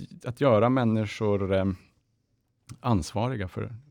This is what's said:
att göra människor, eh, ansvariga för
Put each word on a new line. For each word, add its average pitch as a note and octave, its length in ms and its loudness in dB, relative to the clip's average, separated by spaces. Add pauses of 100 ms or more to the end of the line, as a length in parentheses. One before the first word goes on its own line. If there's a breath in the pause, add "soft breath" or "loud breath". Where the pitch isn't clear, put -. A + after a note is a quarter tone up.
(260)
att B2 160 -8
göra A#2 280 4
människor, G#2+ 840 0
eh, F#2+ 120 2 (1120 soft breath)
ansvariga A2 680 -2
för G#2+ 280 -10 (160)